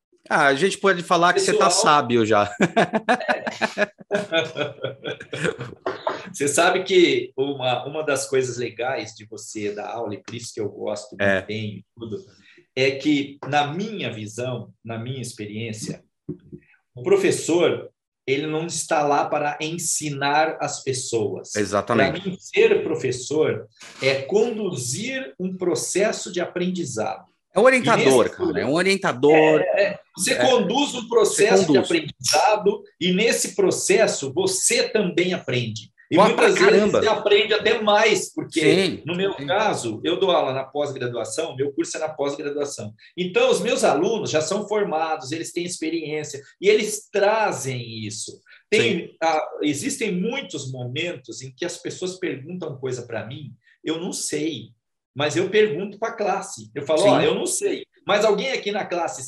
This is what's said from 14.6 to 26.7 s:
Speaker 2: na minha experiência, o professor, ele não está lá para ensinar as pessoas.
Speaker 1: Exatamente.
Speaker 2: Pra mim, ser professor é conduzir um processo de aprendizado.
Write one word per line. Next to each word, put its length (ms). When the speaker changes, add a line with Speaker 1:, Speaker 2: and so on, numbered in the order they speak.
Speaker 2:
na 140
minha 240
experiência, 840
o 60
professor, 880
ele 180
não 220
está 380
lá 200
para 340
ensinar 1000
as 220
pessoas. 720
Speaker 1:
Exatamente. 680
Speaker 2:
Pra 100
mim, 80
ser 440
professor 840
é 200
conduzir 1160
um 180
processo 720
de 80
aprendizado. 840